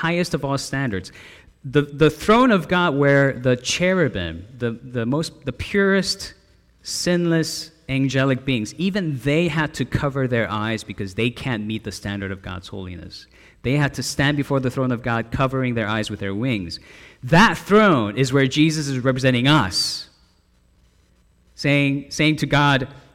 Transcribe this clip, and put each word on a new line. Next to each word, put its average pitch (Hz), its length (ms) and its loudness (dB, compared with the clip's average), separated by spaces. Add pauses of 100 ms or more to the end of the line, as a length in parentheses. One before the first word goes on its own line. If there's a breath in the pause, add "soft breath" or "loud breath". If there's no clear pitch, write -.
highest 170 260 -2
of 147 120 -2
all 139 140 -2
standards. 123 520 -4 (540 loud breath)
The, 143 180 2
the 147 280 2
throne 233 420 4
of 170 160 2
God 175 260 2
where 139 380 4
the 123 240 0
cherubim, 104 920 -2 (100)
the, 117 140 -4
the 120 360 -6
most, 147 380 -4
the 131 80 -6
purest, 196 800 0 (480)
sinless, 170 880 0 (180)
angelic 135 560 0
beings, 117 300 -2
even 180 440 -2
they 151 300 0
had 151 260 -2
to 131 100 -4
cover 135 420 -2
their 117 240 0
eyes 107 340 -4
because 98 300 -10
they 117 160 0
can't 117 360 -4
meet 107 180 -6
the 104 80 -8
standard 101 400 -6
of 95 80 -12
God's 92 280 -12
holiness. 90 580 -14 (360 soft breath)
They 127 140 0
had 143 180 0
to 131 80 -6
stand 143 340 0
before 139 240 0
the 127 100 -2
throne 127 220 -2
of 123 100 -4
God, 117 280 -4
covering 131 440 -2
their 110 140 -2
eyes 110 220 -2
with 101 100 -8
their 98 140 -4
wings. 104 460 -4 (420 loud breath)
That 170 360 4
throne 160 580 4
is 131 160 0
where 135 140 4
Jesus 151 420 2
is 131 120 -2
representing 127 460 2
us, 127 640 2 (1500)
saying, 143 560 0
saying 151 260 0
to 147 100 -4
God 143 420 2 (260 loud breath)